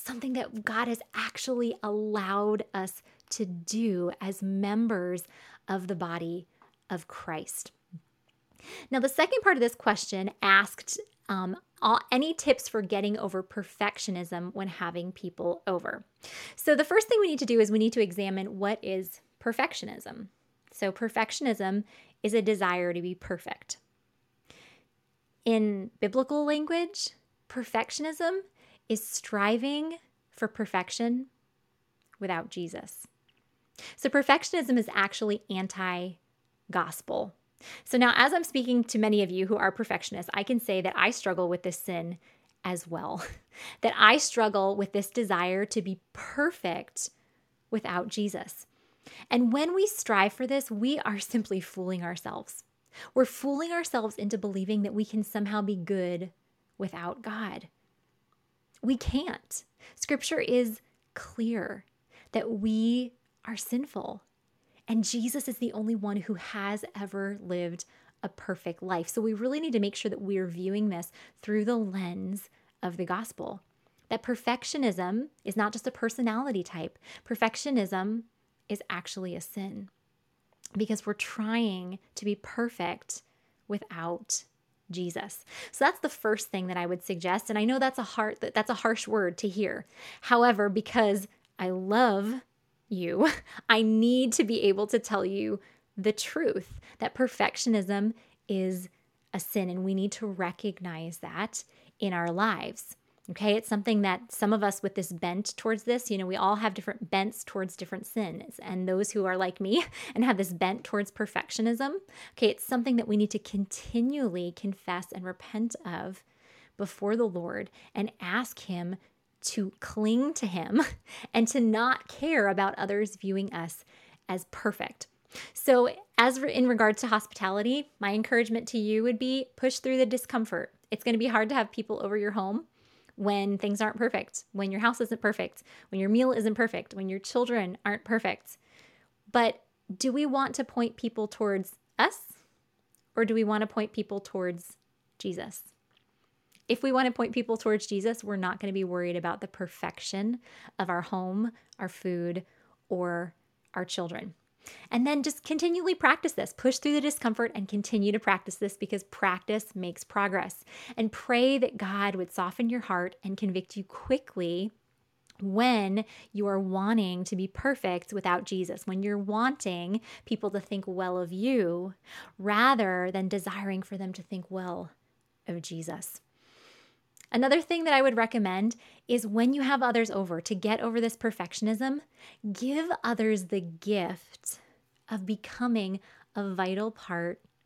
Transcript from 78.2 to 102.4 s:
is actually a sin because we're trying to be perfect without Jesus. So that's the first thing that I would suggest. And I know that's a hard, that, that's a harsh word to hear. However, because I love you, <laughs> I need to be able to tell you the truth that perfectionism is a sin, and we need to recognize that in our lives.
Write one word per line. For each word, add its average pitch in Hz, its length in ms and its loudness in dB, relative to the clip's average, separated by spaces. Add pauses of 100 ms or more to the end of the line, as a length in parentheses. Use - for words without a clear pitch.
is 202 200 -4
actually 175 460 -6
a 175 60 -8
sin 196 480 -10 (880)
because 214 280 0
we're 208 80 -2
trying 202 840 -2 (160)
to - 100 -8
be 202 100 2
perfect - 880 -6 (440)
without 170 760 -4 (460)
Jesus. 180 560 -6 (260)
So - 140 2
that's 330 140 2
the 294 100 -2
first - 400 0
thing 185 180 -4
that 180 100 -4
I 175 80 -2
would 180 180 -2
suggest. 185 460 0
And 214 100 2
I 214 60 4
know 262 140 2
that's 262 200 2
a 233 40 -2
hard, 214 380 -2
that, - 120 -6
that's - 160 2
a 240 60 2
harsh 220 320 0
word 196 320 2
to 214 80 -2
hear. 190 380 -2 (360)
However, 233 480 6
because 208 580 2 (320)
I 185 100 -2
love 202 720 2 (480)
you, 185 400 4 (200)
<laughs> - 200 -18
I 226 120 6
need 226 520 4
to - 100 4
be 220 200 0
able 202 240 4
to 220 120 2
tell 202 260 -2
you 202 340 -2 (380)
the 208 160 0
truth - 640 -4 (200)
that - 160 -4
perfectionism 214 1000 0 (340)
is 185 420 -2 (440)
a 190 60 -2
sin, 185 300 -2
and 180 140 -4
we 190 100 2
need 196 200 0
to 220 140 -8
recognize 175 920 -6
that - 460 -8 (360)
in 196 140 0
our 170 180 0
lives. 190 640 -2 (340)